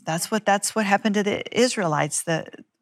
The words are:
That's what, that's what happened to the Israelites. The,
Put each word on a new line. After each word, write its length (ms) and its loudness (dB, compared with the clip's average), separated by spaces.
That's 260 -4
what, 160 -2
that's 280 2
what 120 0
happened 300 2
to 60 4
the 200 -2
Israelites. 680 0
The, 240 -2